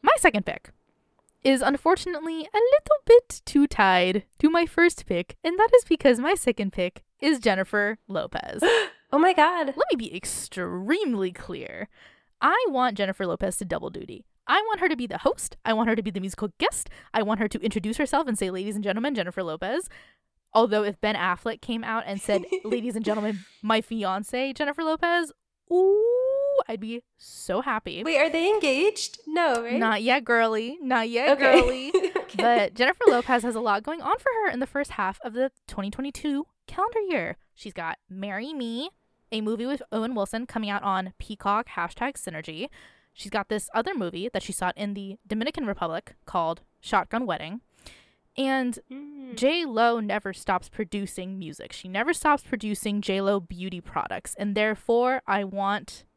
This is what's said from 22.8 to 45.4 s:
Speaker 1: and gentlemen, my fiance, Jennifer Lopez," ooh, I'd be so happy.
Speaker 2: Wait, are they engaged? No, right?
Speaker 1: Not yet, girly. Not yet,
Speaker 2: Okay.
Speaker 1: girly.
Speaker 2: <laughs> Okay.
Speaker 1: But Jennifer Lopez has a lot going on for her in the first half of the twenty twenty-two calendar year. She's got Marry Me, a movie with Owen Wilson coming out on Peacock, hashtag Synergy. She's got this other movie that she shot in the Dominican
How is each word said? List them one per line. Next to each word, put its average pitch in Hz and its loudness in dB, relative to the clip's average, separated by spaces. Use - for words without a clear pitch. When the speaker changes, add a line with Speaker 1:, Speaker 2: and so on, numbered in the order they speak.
Speaker 1:
and 226 -4
gentlemen, 214 -2
my 220 2
fiance, 220 -4
Jennifer 294 -2
Lopez," 330 0
ooh, 494 4
I'd 220 -6
be 226 -8
so - -6
happy. 220 -6
Speaker 2:
Wait, 311 2
are 311 4
they 330 0
engaged? 370 0
No, 311 2
right? 233 -2
Speaker 1:
Not 220 2
yet, 247 2
girly. 226 2
Not 240 0
yet, 233 2
Speaker 2:
Okay. 269 8
Speaker 1:
girly. 262 -2
Speaker 2:
<laughs> 370 2
Okay. - -6
Speaker 1:
But 233 4
Jennifer 285 2
Lopez 247 2
has 240 -2
a 226 -2
lot 214 0
going 320 -8
on 392 0
for - -2
her 349 2
in 240 -4
the 269 -2
first 285 -6
half 190 -4
of 233 -10
the 254 -2
twenty 202 -8
twenty-two 277 -6
calendar 427 -4
year. 285 -4
She's - -16
got 165 -8
Marry 202 -10
Me, 254 -8
a 220 -4
movie 220 -4
with 269 -4
Owen 226 -4
Wilson 220 -6
coming 214 -6
out 202 -4
on 185 -4
Peacock, 208 -4
hashtag 214 -6
Synergy. 160 -10
She's - -18
got 202 -4
this 214 -4
other 240 -2
movie 185 -6
that 185 -4
she - -10
shot 180 -4
in 208 -6
the 196 -12
Dominican 233 -4